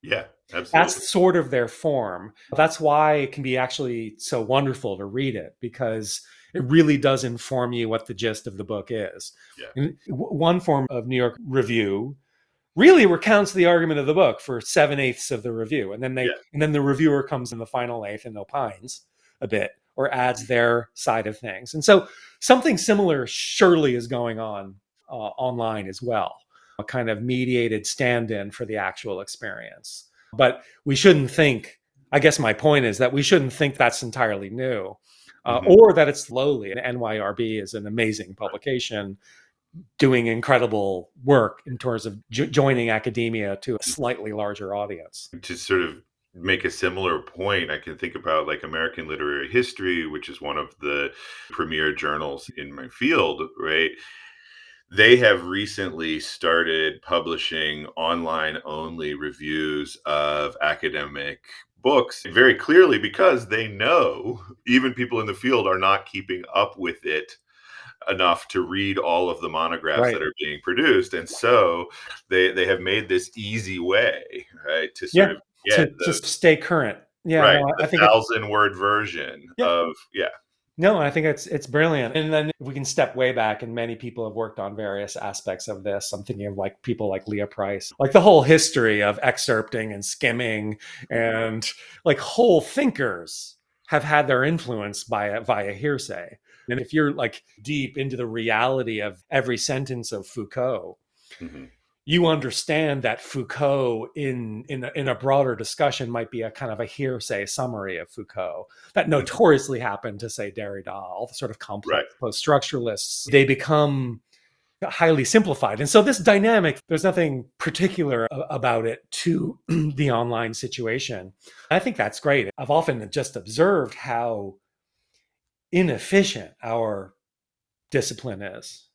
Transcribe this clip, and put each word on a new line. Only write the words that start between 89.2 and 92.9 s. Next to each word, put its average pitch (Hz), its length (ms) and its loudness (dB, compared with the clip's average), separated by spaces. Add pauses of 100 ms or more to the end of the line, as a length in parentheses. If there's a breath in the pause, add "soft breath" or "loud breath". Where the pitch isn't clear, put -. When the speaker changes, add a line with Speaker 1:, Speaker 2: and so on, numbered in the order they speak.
Speaker 2:
excerpting 113 720 -2
and 101 100 -12
skimming, 110 760 -4 (320 loud breath)
and, 113 600 -2 (360 loud breath)
like, 147 120 2
whole 208 440 4
thinkers 117 920 -4 (320)